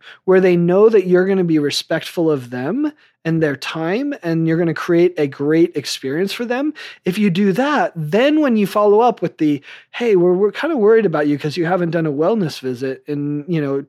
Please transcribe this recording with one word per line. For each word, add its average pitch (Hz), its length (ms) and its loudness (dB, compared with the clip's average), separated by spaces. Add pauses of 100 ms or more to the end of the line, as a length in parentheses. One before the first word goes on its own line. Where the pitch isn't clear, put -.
(260)
where 185 140 4
they 185 140 4
know 180 360 4
that 196 160 2
you're 180 200 2
gonna 190 180 0
be 160 140 2
respectful 156 720 -4
of 127 200 -2
them 196 420 -4 (320)
and 165 180 0
their 143 140 0
time, 196 560 -6 (100)
and 165 240 -2
you're 165 120 0
gonna 165 160 0
create 175 440 2
a 151 80 0
great 156 480 0
experience 151 600 -6
for 240 100 -8
them? 269 300 -4 (320)
If 180 100 -2
you 208 140 2
do 196 240 2
that, 254 420 0
then 220 440 0
when 247 180 2
you 202 80 2
follow 208 340 4
up 233 220 2
with - 160 -6
the, 147 240 0 (300)
"Hey, 233 220 0
we're, 180 200 4
we're 202 180 0
kinda 311 240 -4
worried 220 300 4
about 151 200 0
you 147 120 0
'cause 147 180 -6
you 170 80 -2
haven't 175 260 -2
done 165 160 -2
a 151 60 -2
wellness 165 480 -2
visit 131 460 -6
in, 147 420 -6
you 165 140 -2
know, 139 260 -4